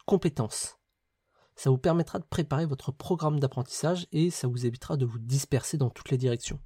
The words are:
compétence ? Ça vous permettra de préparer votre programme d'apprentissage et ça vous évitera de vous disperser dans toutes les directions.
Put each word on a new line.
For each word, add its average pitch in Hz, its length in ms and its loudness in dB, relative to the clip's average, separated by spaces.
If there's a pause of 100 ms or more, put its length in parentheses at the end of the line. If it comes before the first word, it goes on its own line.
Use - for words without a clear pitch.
compétence ? - 720 0 (760)
Ça - 140 0
vous 131 80 6
permettra 170 420 2
de 165 60 -10
préparer 147 400 0
votre 139 260 -4
programme 156 480 0
d'apprentissage 151 720 -2
et 160 180 4
ça 151 180 -4
vous 123 180 0
évitera 120 300 -2
de 131 100 2
vous 117 140 -4
disperser 127 580 0
dans 127 120 2
toutes - 220 -6
les 135 60 2
directions. 123 480 -2